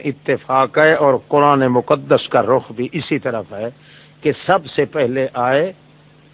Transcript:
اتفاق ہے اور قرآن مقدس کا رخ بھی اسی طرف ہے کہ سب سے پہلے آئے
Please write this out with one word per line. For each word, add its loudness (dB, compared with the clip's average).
اتفاق -2
ہے 4
اور 2
قرآن 4
مقدس 0
کا 2
رخ -2
بھی -6
اسی -4
طرف -8
ہے -8
کہ 0
سب 4
سے 2
پہلے -2
آئے 0